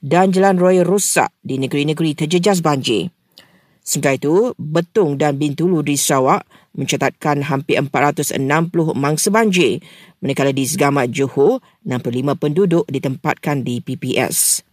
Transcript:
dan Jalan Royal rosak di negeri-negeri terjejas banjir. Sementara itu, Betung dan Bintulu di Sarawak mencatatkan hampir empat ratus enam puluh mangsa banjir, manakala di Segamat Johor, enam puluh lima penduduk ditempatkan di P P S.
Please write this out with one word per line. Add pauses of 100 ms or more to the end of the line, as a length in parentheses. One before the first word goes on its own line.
dan
Jalan
Royal
rosak (160)
di
negeri-negeri
terjejas
banjir. (720)
Sementara
itu,
Betung
dan
Bintulu
di
Sarawak (240)
mencatatkan
hampir
empat
ratus
enam
puluh
mangsa
banjir, (400)
manakala
di
Segamat
Johor, (240)
enam
puluh
lima
penduduk
ditempatkan
di
P
P
S.